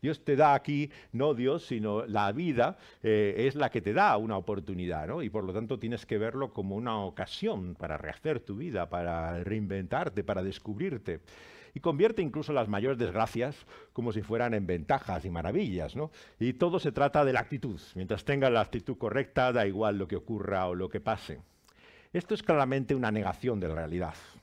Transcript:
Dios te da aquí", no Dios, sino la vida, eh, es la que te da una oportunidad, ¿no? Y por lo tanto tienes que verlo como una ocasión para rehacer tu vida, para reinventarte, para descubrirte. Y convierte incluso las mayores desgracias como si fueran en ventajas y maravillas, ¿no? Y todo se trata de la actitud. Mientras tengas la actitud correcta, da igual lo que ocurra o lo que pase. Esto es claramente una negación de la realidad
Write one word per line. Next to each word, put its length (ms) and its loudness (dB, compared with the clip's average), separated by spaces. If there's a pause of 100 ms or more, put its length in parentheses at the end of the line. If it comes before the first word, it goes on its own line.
Dios 240 -2
te 100 4
da 180 8
aquí", 380 0 (220)
no 200 2
Dios, 320 0
sino 400 0
la 280 2
vida, 440 2 (240)
eh, 460 4
es 80 0
la 140 2
que 100 -2
te 140 -2
da 240 6
una 180 0
oportunidad, 720 -4
¿no? 160 -6
Y 60 -4
por 160 -2
lo 80 -6
tanto 260 -4
tienes 260 -6
que 120 -2
verlo 340 -2
como 240 -6
una 240 -2
ocasión 760 -6
para 200 -6
rehacer 460 -4
tu 160 -8
vida, 320 -4
para 520 -2
reinventarte, 840 -2
para 180 -2
descubrirte. 760 -6 (520)
Y 60 -8
convierte 420 2
incluso 300 -2
las 160 2
mayores 300 0
desgracias 580 0 (380)
como 180 -2
si 100 -2
fueran 320 0
en 140 0
ventajas 560 -2
y 60 -6
maravillas, 680 -2
¿no? 160 -6 (300)
Y 100 2
todo 280 2
se 120 0
trata 320 4
de 80 4
la 80 2
actitud. 400 -6 (160)
Mientras 300 -4
tengas 260 4
la 80 6
actitud 380 -2
correcta, 560 2
da 120 4
igual 320 2
lo 120 -4
que 80 -4
ocurra 500 -2
o 80 -2
lo 140 -2
que 100 -6
pase. 400 -4 (720)
Esto 220 -2
es 100 -6
claramente 520 2
una 160 2
negación 500 0
de 80 -2
la 60 -2
realidad 400 -2 (280)